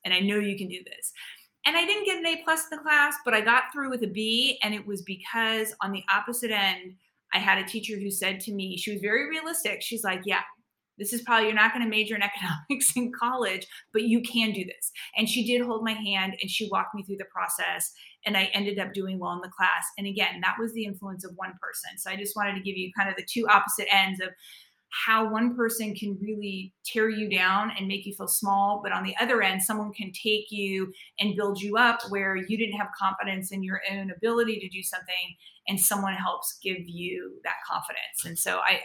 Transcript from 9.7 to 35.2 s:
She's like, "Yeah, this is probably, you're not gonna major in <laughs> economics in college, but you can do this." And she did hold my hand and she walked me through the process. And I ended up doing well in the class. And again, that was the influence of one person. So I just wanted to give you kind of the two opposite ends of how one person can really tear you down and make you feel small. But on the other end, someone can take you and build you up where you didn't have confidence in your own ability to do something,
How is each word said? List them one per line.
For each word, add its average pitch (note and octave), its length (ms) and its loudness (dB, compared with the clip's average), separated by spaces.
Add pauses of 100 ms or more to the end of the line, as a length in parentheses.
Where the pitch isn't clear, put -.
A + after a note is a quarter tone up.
She's A3 240 -6
like, F#3 200 0
"Yeah, F#3 180 2 (560)
this G3+ 140 -4
is A#3 100 -2
probably, A3+ 240 6
you're A3 80 4
not A3 180 8
gonna A#3+ 140 0
major G#3+ 300 2
in G3+ 60 0
<laughs> - 0 -
economics G3 760 0
in B3 160 0
college, A#3 540 0 (260)
but A3 100 4
you A#3 200 6
can A3+ 300 2
do F#3+ 120 -4
this." - 260 -8 (260)
And A3 120 2
she A#3 180 0
did B3 180 2
hold A3+ 200 -2
my A3 80 0
hand G3 500 -2
and F#3+ 80 -4
she G#3+ 200 -2
walked F#3+ 240 0
me G3 100 -8
through F#3+ 140 -6
the F#3+ 140 -8
process. F3+ 600 -4 (340)
And G3+ 100 2
I F#3+ 180 2
ended G3+ 240 -2
up F#3+ 140 -4
doing F#3+ 260 -4
well F3 140 -4
in F3+ 80 -6
the F#3 80 -10
class. F3 380 2 (120)
And G3 80 -4
again, F#3+ 360 0
that F#3+ 160 2
was A3+ 160 -2
the A3+ 100 -4
influence F#3+ 400 -8
of F3 120 -14
one F#3 240 -8
person. - 360 -10
So F#3+ 140 -8
I F#3+ 60 -4
just G3+ 200 -6
wanted G3+ 180 0
to F#3+ 60 -4
give F#3+ 160 -4
you F#3 200 -6
kind G3 120 2
of F#3 80 -4
the F#3+ 80 -8
two A#3 240 -2
opposite G3+ 440 4
ends F#3+ 280 4
of F#3 100 -4 (640)
how A3 360 4
one A#3+ 280 2
person A3+ 380 0
can G3+ 260 -6
really G3+ 540 -6 (100)
tear A3 240 2
you G#3+ 200 -2
down F#3+ 480 4
and G3 120 -2
make G3 160 -4
you G3+ 100 -8
feel F#3+ 140 -8
small. G3+ 540 4
But G3 100 -2
on F#3+ 100 0
the F#3+ 160 -4
other A#3 240 4
end, F#3+ 200 2
someone G#3 300 -2
can F#3+ 200 -8
take G#3+ 380 -2
you F#3+ 420 -2 (260)
and G3 160 2
build G3 260 0
you G3+ 180 0
up A#3 220 6 (100)
where G3 260 0
you F#3 220 -2
didn't G#3 180 0
have G3+ 120 -2 (100)
confidence F#3+ 540 -2
in G3 100 -4
your F#3+ 180 -4 (100)
own G3 200 -4
ability A3 500 2
to F#3+ 80 -8
do F#3+ 140 -10
something, F3+ 520 -6 (320)